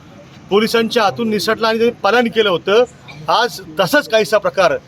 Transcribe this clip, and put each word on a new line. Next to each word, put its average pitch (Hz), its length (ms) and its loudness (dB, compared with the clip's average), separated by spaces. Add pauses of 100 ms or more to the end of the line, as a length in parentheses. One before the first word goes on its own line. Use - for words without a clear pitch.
(500)
पोलिसांच्या 220 540 0
हातून 220 260 -2
निसटला 214 380 -2
आणि 226 100 0
त्यांनी 233 240 0
पालन 233 260 2
केलं 220 220 0
होतं, 190 340 2 (440)
आज 196 340 0 (180)
तसाच 226 300 0
काहीसा 220 280 2
प्रकार 175 400 0 (100)